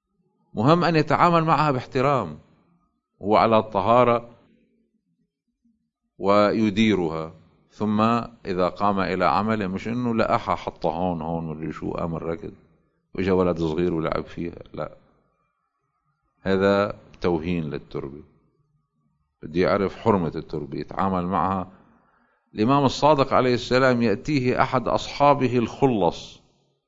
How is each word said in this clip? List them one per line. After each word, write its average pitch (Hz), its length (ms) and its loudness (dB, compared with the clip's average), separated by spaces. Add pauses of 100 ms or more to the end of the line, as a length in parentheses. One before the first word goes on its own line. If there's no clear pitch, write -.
(540)
مهم 151 300 4
أن 165 120 2
يتعامل 156 480 2
معها 151 260 2
باحترام 127 680 -2 (840)
وعلى 107 380 4
الطهارة 117 720 2 (1900)
ويديرها، 98 1120 2 (380)
ثم 107 300 -2 (460)
إذا 90 220 0
قام 101 320 0
إلى 90 240 -2
عمله، 104 420 0
مش 95 220 -8
إنه 120 260 -4
لا 113 200 0
أحا 98 200 -2
حطها - 380 -4
هون، 85 300 -4
هون 82 220 -6
مدري 80 280 -8
شو، 85 200 -8
قام 85 240 -6
الركض 82 360 -8 (600)
وإجا 95 180 -2
ولد 90 260 2
صغير 82 360 -2
ولعب 78 300 -4
فيها، - 340 -10 (160)
لا، - 220 -12 (1500)
هذا 98 540 2 (240)
توهين 85 440 -2
للتربة. 71 580 -10 (1200)
بدي 82 180 -4
يعرف 92 360 0
حرمة 92 400 0
التربة، 76 420 -10
يتعامل 90 480 -4
معها. 92 460 -4 (840)
الإمام 135 300 2
الصادق 143 480 2
عليه 123 220 4
السلام 123 480 2
يأتيه 123 600 0
أحد 127 260 -2
أصحابه 131 680 0
الخلص، 110 840 -2 (480)